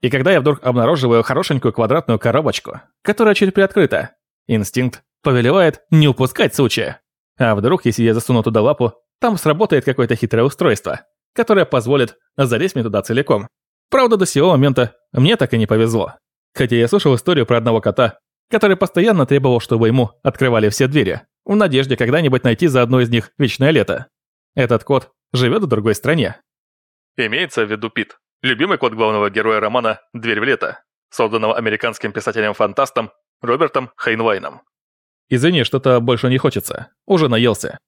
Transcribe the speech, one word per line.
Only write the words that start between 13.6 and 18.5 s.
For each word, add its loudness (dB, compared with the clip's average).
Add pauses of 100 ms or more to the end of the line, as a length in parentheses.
Правда, 2
до 2
сего 2
момента 2 (180)
мне 2
так -2
и 2
не 0
повезло. 0 (400)
Хотя 0
я 2
слышал 2
историю 0
про 2
одного 0
кота, 0 (320)